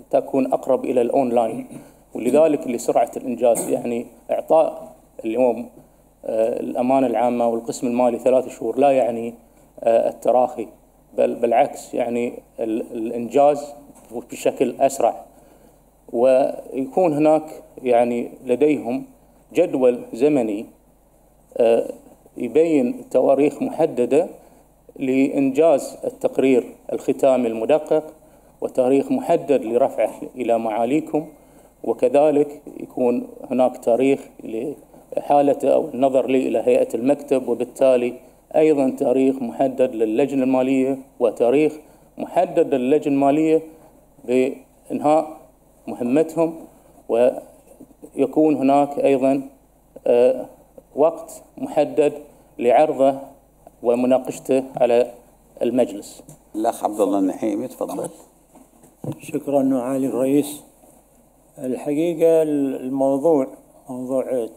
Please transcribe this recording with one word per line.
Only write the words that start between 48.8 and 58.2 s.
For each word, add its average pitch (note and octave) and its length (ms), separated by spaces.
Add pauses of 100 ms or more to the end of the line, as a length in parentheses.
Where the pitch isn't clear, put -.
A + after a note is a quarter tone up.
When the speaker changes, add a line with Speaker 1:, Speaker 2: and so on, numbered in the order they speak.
Speaker 1:
أيضًا، C3+ 440 (640)
آه، B2 400 (500)
وقت D#3+ 460 (160)
محدد C#3+ 540 (460)
لعرضه C3+ 600 (640)
ومناقشته B2+ 800 (120)
على A#2+ 340 (520)
المجلس. A#2+ 600 (320)
Speaker 2:
الأخ A2 300
عبد G#2+ 160
الله G2 180
النحيمي، G#2 500
تفضل. - 400 (1120)